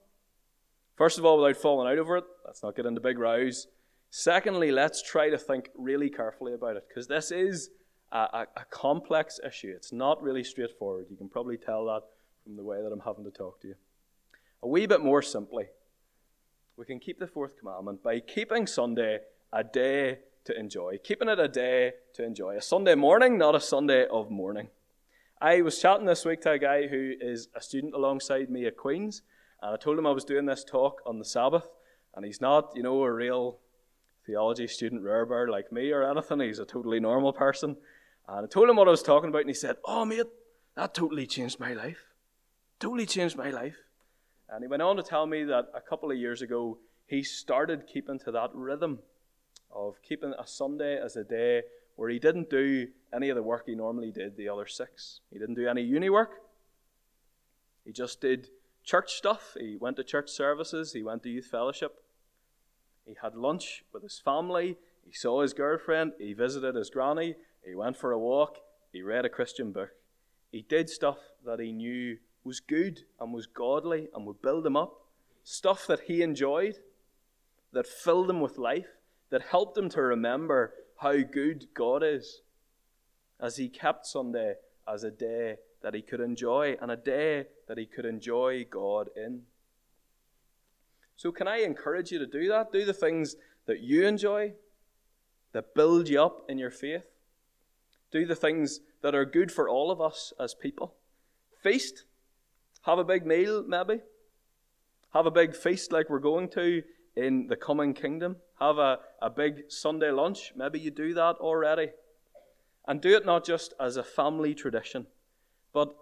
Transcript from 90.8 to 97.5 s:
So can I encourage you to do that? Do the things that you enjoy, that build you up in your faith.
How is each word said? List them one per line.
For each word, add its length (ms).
So 160
can 160
I 100
encourage 540
you 80
to 60
do 240
that? 240
Do 100
the 100
things 440
that 140
you 260
enjoy, 480
that 220
build 340
you 120
up 280
in 80
your 140
faith. 340